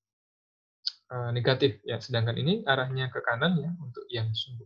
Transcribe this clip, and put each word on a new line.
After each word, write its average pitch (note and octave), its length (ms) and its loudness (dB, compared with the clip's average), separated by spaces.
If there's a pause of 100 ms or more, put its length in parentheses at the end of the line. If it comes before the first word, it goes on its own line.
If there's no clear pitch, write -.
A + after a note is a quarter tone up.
(1120)
eh, A#2+ 240 -6
negatif, C3 480 4
ya. A#2 160 -4
Sedangkan A#2 400 0
ini F3+ 240 2
arahnya C3 480 0
ke B2 80 -4
kanan, C#3+ 400 2
ya, D#3 160 -2
untuk - 320 -12
yang A2 240 -2
sumbu A#2 340 -8